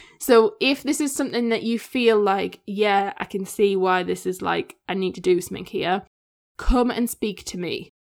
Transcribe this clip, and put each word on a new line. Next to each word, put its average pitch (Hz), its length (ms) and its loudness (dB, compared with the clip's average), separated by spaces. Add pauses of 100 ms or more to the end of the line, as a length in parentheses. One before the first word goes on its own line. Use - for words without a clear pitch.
(220)
So 226 380 6
if 269 220 0
this 294 180 -2
is 277 140 -4
something 240 340 -2
that 226 140 -2
you 226 160 -2
feel 226 420 2
like, 190 460 0
"Yeah, 202 500 0
I 196 80 -8
can 190 220 -6
see 202 280 2
why 185 280 2
this 180 240 -6
is, 185 160 -4
like, 170 340 -4 (100)
I 202 60 -6
need 185 220 -2
to 180 80 -12
do 180 180 4
something 180 240 -10
here," 190 400 -4 (540)
come 247 320 4
and 240 180 -2
speak - 360 -6
to - 140 -10
me. 165 300 -6 (220)